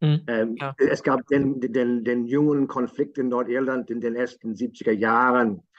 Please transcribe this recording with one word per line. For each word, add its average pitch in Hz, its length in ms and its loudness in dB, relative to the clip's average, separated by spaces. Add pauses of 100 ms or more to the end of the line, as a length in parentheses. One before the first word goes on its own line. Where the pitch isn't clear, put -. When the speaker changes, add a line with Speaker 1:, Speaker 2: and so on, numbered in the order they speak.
Speaker 1:
Mhm. 151 240 2
Speaker 2:
Ähm, 117 340 -2
Speaker 1:
Ja. 139 200 -8
Speaker 2:
es - 240 2
gab 131 240 0
den, 139 320 2
den, 120 440 0
den 120 220 0
jungen 143 400 2
Konflikt 139 540 -4
in 127 80 -2
Nordirland 123 640 -2
in 117 100 -6
den 117 140 -4
ersten 113 400 -6
siebziger 117 380 -2
Jahren 113 680 2 (180)